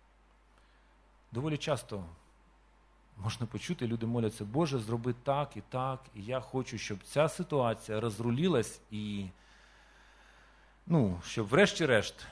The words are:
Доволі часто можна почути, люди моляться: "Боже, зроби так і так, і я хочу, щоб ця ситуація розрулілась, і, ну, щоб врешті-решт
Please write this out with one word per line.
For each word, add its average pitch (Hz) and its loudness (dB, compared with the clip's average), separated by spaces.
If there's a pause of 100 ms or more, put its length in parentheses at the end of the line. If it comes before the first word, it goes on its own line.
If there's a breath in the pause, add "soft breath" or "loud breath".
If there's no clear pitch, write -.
(1300 soft breath)
Доволі 143 -2
часто 110 -2 (1120)
можна 110 -4
почути, 120 -4
люди 117 -2
моляться: 113 0
"Боже, 135 0
зроби 117 -2 (100)
так 139 -2
і 101 -8
так, 131 -6 (160)
і 101 -12
я 123 -2
хочу, 123 -4
щоб 101 -8
ця 156 2
ситуація 120 0
розрулілась, 117 0 (100)
і, 104 -6 (1600 loud breath)
ну, 104 4
щоб 110 -2
врешті-решт 135 4